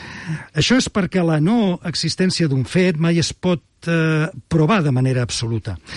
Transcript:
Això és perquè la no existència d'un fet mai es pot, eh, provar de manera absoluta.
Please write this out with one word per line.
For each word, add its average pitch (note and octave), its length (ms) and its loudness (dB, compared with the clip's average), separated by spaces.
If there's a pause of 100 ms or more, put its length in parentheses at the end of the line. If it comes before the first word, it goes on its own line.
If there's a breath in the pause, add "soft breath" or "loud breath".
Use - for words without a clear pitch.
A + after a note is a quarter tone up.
(540 loud breath)
Això D3+ 220 2
és - 160 2
perquè F#3 320 0
la D#3+ 160 2
no F#3+ 460 2
existència E3+ 640 -2
d'un C3 160 0
fet F3+ 320 2
mai E3+ 200 2
es D#3+ 160 0
pot, F3+ 280 -2 (260)
eh, D#3+ 400 2 (220)
provar E3 340 2
de C#3+ 80 2
manera B2+ 320 2
absoluta. A2+ 540 -4 (200 loud breath)